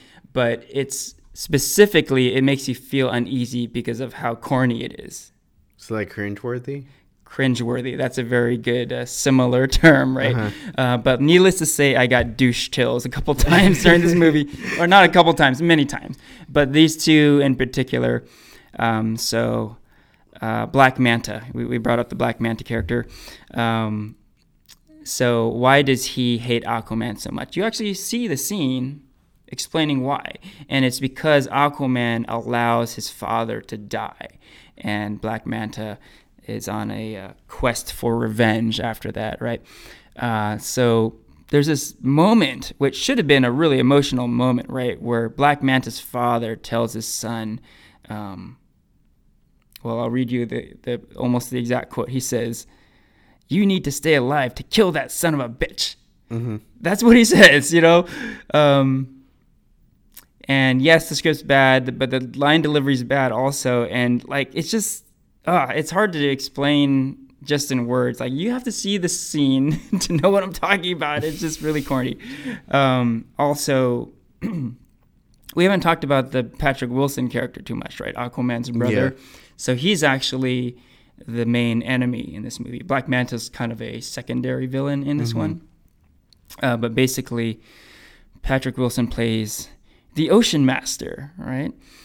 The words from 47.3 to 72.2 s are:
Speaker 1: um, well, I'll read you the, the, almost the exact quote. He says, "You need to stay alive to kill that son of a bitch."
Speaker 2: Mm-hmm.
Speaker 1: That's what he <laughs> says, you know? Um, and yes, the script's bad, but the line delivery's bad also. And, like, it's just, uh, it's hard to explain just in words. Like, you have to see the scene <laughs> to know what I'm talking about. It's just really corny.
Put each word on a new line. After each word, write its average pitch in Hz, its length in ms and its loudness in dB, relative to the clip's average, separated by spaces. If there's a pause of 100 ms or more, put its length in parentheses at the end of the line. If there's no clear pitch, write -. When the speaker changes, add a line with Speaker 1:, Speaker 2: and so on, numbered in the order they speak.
Speaker 1:
um, 101 500 -14 (1300)
well, 117 160 -6
I'll 120 100 -4
read 123 220 -2
you 120 140 -4
the, - 360 -10
the, 123 200 -8 (140)
almost 123 360 -2
the 127 80 -6
exact 123 320 -4
quote. - 180 -6
He 131 100 -4
says, 117 460 -6 (800)
"You 196 180 0
need 190 200 0
to 143 60 -4
stay 156 240 2
alive 143 400 0
to - 80 -12
kill 196 300 2
that 131 180 -4
son 165 240 -2
of - 40 0
a 123 80 -4
bitch." - 480 -6 (360)
Speaker 2:
Mm-hmm. 117 260 -6 (240)
Speaker 1:
That's 202 220 0
what 240 120 10
he 240 100 10
<laughs> 233 120 4
says, 147 360 8
you 170 80 8
know? 170 240 8 (480)
Um, 139 680 4 (1300)
and 131 320 2
yes, 160 280 6
the 147 60 -6
script's 151 280 0
bad, 131 560 4
but 131 100 -2
the 131 100 -2 (160)
line 147 260 4
delivery's 143 420 2
bad 131 280 0
also. 123 540 0
And, 120 420 0
like, 143 260 -4
it's - 180 -4
just, - 340 -4 (400)
uh, 156 300 2
it's 156 160 -4
hard 190 220 0
to 143 140 0
explain 139 1040 0 (140)
just 143 280 -2
in 123 140 -2
words. 123 340 -2
Like, 123 120 -6
you 170 200 -4
have 247 120 -6
to 247 80 -6
see 202 260 -4
the 175 120 -2
scene 143 680 0 (100)
<laughs> 190 100 0
to - 140 -4
know 165 160 2
what 196 140 2
I'm 185 100 -10
talking 180 400 -2
about. 151 300 -4
It's 156 160 -6
just 160 220 -6
really 151 200 -2
corny. 131 360 -4 (520)